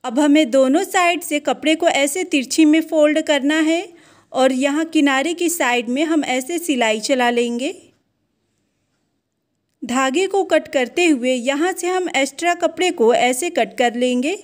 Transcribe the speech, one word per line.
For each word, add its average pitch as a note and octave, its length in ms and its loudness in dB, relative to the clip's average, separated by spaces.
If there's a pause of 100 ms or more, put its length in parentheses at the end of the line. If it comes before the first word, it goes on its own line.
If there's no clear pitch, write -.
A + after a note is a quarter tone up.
अब B3 160 -2
हमें D4+ 320 4
दोनों C4+ 320 4
साइड F4 400 0
से D4 180 -4
कपड़े D4 340 0
को E4 120 0
ऐसे C#4+ 380 0
तिरछी D4+ 400 2
में D#4 180 4
फोल्ड D#4 400 2
करना D4+ 380 0
है E4 200 0 (520)
और C4 180 2
यहाँ C#4+ 340 0
किनारे C#4+ 480 0
की E4+ 160 -2
साइड B3 400 0
में C4+ 140 -2
हम D#4 220 0
ऐसे C4 340 -4
सिलाई A#3+ 400 0
चला B3 300 0
लेंगे। A#3+ 420 -2 (2000)
धागे C4 460 -2
को F#4+ 180 -2
कट D#4+ 220 0
करते C4+ 400 -2
हुए B3+ 260 2
यहाँ C#4 400 -2
से F4+ 140 -6
हम F#4 240 -2
एक्स्ट्रा D#4+ 440 -2
कपड़े F4 360 -2
को A#3+ 220 2
ऐसे B3+ 360 0
कट A#3 280 -4
कर A#3+ 180 0
लेंगे। B3+ 380 -2 (100)